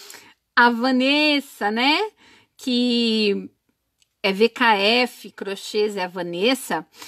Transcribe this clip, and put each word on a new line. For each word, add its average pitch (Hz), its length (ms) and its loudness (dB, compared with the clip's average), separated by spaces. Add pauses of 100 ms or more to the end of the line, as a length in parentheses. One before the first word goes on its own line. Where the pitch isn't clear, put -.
(540)
A 240 140 6
Vanessa, 262 1000 0
né, 262 280 0 (600)
que 233 920 0 (720)
é 196 100 0
V 220 180 2
K 226 260 2
F, 226 540 0
crochês, 208 680 -6
é 185 80 -4
a 180 40 -6
Vanessa. 180 800 -4 (220)